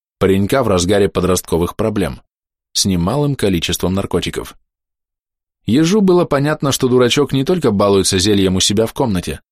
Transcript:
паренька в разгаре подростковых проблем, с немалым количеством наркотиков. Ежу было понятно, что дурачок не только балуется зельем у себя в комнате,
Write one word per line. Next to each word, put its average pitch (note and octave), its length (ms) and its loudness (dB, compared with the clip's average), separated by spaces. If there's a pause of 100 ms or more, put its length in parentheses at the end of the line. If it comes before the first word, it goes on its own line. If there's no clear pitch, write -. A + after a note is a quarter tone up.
(200)
паренька G2 440 2
в A2 40 -2
разгаре G2 420 2
подростковых F2 640 -2
проблем, G2+ 460 -4 (520)
с - 120 -2
немалым A2 500 0
количеством F2+ 580 -2
наркотиков. - 600 -4 (1120)
Ежу E3 360 2
было F3+ 240 4
понятно, C#3+ 460 -2
что - 160 -2
дурачок B2 460 2
не C3+ 100 0
только D#3 280 0
балуется G2 480 2
зельем F#2+ 360 2
у F#2 40 0
себя G#2+ 260 0
в - 80 -8
комнате, F#2+ 480 -4 (100)